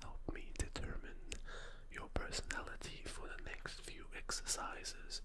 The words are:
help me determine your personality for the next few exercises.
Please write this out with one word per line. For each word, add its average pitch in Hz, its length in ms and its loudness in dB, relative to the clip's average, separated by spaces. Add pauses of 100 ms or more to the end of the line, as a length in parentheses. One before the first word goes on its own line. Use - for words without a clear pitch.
help - 180 -2 (140)
me - 240 0
determine - 580 2 (760)
your - 220 -2
personality - 920 2
for - 220 0
the - 160 -2
next - 360 -2
few - 240 -4 (120)
exercises. - 1080 2